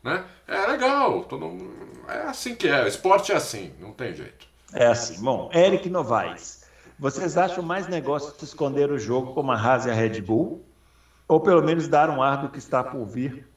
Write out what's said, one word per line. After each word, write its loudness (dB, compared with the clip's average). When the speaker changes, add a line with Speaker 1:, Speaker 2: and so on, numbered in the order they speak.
Speaker 1:
né? -2
É 0
legal, 2
todo -10
mundo, -12
é -6
assim -8
que 0
é, 4
o 2
esporte 4
é 2
assim, -4
não -16
tem -8
jeito. -18
Speaker 2:
É 4
assim. 0
Bom, -2
Eric 4
Novaes, -4
vocês -2
acham 0
mais -4
negócio -4
de -16
esconder -2
o -2
jogo -2
como -2
a 2
Haas 2
e 0
a 0
Red 0
Bull? -2
Ou 6
pelo 6
menos 0
dar 4
um 0
ar 2
do -6
que -14
está -2
por -8
vir -8